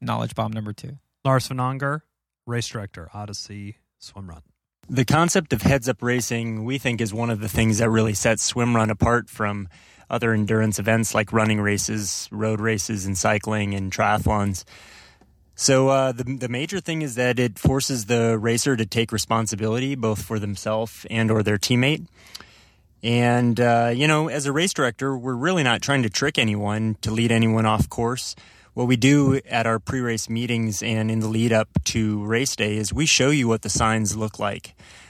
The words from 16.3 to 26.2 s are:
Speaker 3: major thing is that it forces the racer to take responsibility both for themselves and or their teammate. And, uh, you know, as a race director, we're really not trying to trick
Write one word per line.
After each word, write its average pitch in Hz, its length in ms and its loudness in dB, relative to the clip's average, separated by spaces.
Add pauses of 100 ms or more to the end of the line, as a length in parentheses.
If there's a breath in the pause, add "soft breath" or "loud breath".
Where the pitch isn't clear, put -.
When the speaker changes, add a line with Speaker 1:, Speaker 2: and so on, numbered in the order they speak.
Speaker 3:
major 151 320 -6
thing 160 200 -4
is 139 140 -6
that 123 240 2
it 123 200 0
forces 135 460 0
the 117 340 2
racer 117 380 2
to 110 80 0
take 113 280 -2
responsibility 113 800 -2
both 113 260 -2
for 110 180 -6
themselves 107 720 -6
and 113 220 0
or 110 120 4
their 104 160 2
teammate. 131 480 2 (960 loud breath)
And, 120 580 2
uh, 120 340 4
you 143 140 2
know, 156 200 2
as 135 180 -4
a 143 60 -2
race 170 200 0
director, 135 440 -2
we're 127 180 -6
really 160 280 0
not 120 200 2
trying 139 220 2
to 107 60 0
trick 143 280 -2